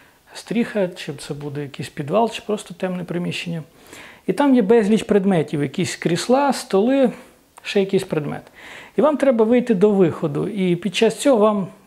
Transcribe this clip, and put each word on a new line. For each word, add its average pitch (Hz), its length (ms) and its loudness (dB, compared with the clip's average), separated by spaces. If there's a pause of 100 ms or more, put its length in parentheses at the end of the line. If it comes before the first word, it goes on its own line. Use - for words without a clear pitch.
(340)
стріха, 208 540 -2
чи - 260 -12
це 143 200 -12
буде 147 280 -10
якийсь 135 260 -12
підвал, 196 420 -2
чи - 160 -12
просто 208 280 -8
темне 180 300 -6
приміщення. 170 580 -6 (640)
І 185 60 -2
там 277 220 2
є 247 80 4
безліч 214 400 4
предметів, 180 600 0
якісь 147 340 -4
крісла, 240 560 0
столи, 247 580 2 (520)
ще - 180 -2
якийсь 190 240 0
предмет. 147 380 -6 (540)
І 196 40 0
вам 294 160 4
треба 254 280 2
вийти 240 300 2
до 208 160 4
виходу, 160 580 0
і 185 280 0
під 175 200 -6
час 220 200 2
цього 277 200 2
вам 208 300 2 (200)